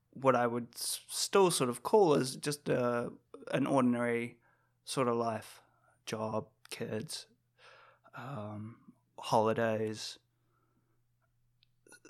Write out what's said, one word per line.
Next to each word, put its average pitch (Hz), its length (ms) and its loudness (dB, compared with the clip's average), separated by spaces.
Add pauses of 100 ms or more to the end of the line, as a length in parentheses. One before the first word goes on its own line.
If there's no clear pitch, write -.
(120)
what 131 240 4
I 120 100 4
would 120 300 -2
s-, - 320 -6
still - 420 4
sort 139 200 2
of 120 140 -6
call 190 320 6
as 135 200 0
just 147 320 -6
a, 123 420 0 (440)
an 139 140 0
ordinary 120 680 0 (460)
sort 131 240 -2
of 120 80 2
life, 113 460 -4 (440)
job, 110 420 -4 (220)
kids, 117 580 -8 (920)
um, 110 580 -12 (420)
holidays. 110 1000 0 (1900)